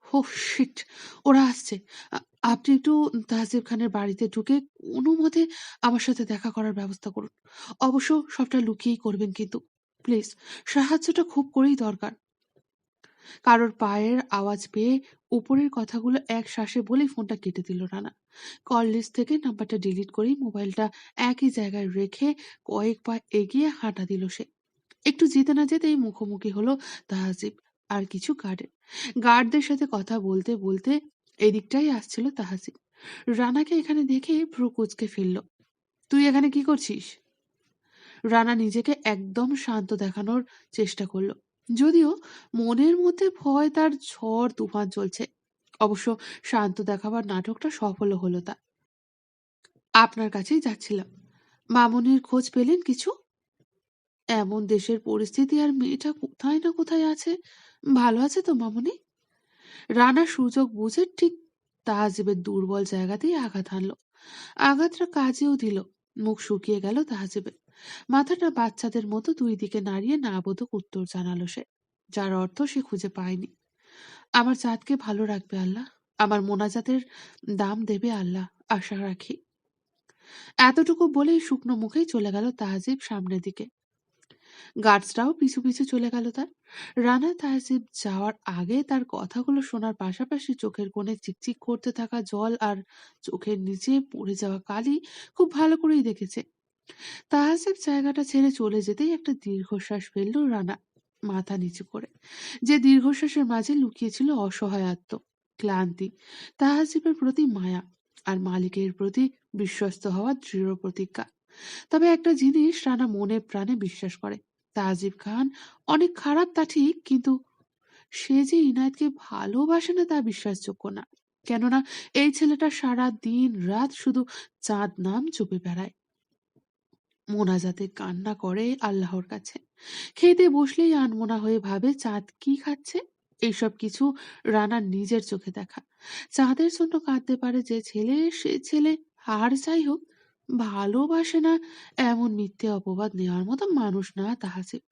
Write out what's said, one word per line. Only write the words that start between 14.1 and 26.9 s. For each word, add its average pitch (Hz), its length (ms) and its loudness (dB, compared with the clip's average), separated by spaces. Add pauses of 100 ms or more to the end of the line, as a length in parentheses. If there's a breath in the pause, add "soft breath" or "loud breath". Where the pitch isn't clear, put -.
আওয়াজ 202 380 -4
পেয়ে 247 320 0 (300 soft breath)
উপরের 269 420 2
কথাগুলো 240 560 -2
এক 226 220 -4
শ্বাসে 226 320 -4
বলেই 269 260 2
ফোনটা 214 280 -6
কেটে 185 300 -6
দিল 180 200 -6
রানা। 196 280 -10 (500 loud breath)
কল 233 220 2
লিস্ট 220 280 -2
থেকে 254 240 0
নাম্বারটা 220 400 -4
ডিলিট 190 320 -4
করেই 247 260 0
মোবাইলটা 214 540 -4 (260 loud breath)
একই 254 340 2
জায়গায় 202 380 -4
রেখে 196 460 -2 (300 loud breath)
কয়েক 214 400 -2
পা 233 140 -4 (120)
এগিয়ে 214 380 2
হাঁটা 202 380 -4
দিল 190 220 -4
সে। - 160 -10 (600)
একটু 294 220 4
যেতে 269 280 4
না 285 120 4
যেতেই 311 300 2
মুখোমুখি 208 540 -4
হলো 233 280 0 (300 loud breath)